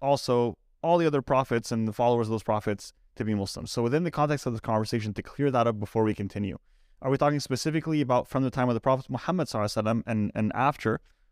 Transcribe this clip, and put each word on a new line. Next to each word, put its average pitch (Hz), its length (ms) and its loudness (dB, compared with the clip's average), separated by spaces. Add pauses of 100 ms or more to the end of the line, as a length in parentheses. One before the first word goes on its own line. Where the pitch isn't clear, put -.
also 123 520 0 (280)
all 170 160 4
the 165 80 2
other 143 160 2
prophets 131 500 0
and 113 160 0
the 107 60 -4
followers 120 320 2
of 110 60 -2
those 110 100 -2
prophets 107 500 -2 (240)
to 120 80 -4
be 107 100 0
Muslims. 98 360 -4
So 120 120 -2
within 139 220 2
the 165 60 -2
context 147 360 0
of 127 60 -2
this 107 80 -6
conversation, 110 540 0
to 101 80 -8
clear 139 280 -2
that 120 160 4
up 110 140 0
before 110 240 0
we 107 100 2
continue, 101 420 -4 (460)
are 131 80 -2
we 139 80 2
talking 147 220 2
specifically 151 600 -2
about 123 280 2
from 135 140 0
the 131 80 0
time 123 180 0
of 120 60 2
the 113 60 -2
Prophet 131 300 0
Muhammad 160 380 -2
sallallahu 107 160 -2
alaihi 107 200 -2
wasallam 113 220 2
and, 107 280 0
and 107 200 0
after, 123 460 0 (320)